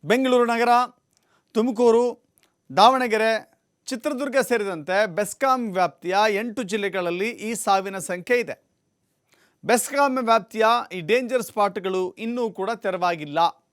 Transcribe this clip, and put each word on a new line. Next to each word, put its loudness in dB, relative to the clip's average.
ಬೆಂಗಳೂರು 4
ನಗರ, 0
ತುಮಕೂರು, 2
ದಾವಣಗೆರೆ, 2
ಚಿತ್ರದುರ್ಗ -4
ಸೇರಿದಂತೆ 0
ಬೆಸ್ಕಾಂ -2
ವ್ಯಾಪ್ತಿಯ -2
ಎಂಟು -4
ಜಿಲ್ಲೆಗಳಲ್ಲಿ -4
ಈ -8
ಸಾವಿನ -2
ಸಂಖ್ಯೆ -2
ಇದೆ. -10
ಬೆಸ್ಕಾಂ 0
ವ್ಯಾಪ್ತಿಯ 2
ಈ -8
ಡೇಂಜರ್ 0
ಸ್ಪಾಟ್‌ಗಳು -2
ಇನ್ನೂ -6
ಕೂಡ -6
ತೆರವಾಗಿಲ್ಲ. -2